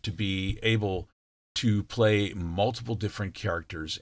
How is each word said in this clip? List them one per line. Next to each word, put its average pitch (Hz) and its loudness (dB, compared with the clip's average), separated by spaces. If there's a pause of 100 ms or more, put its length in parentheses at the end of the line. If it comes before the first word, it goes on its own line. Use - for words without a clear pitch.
to 98 -4
be 95 -2
able 104 0 (460)
to 104 4
play 107 4
multiple 104 0
different 98 -4
characters 85 -6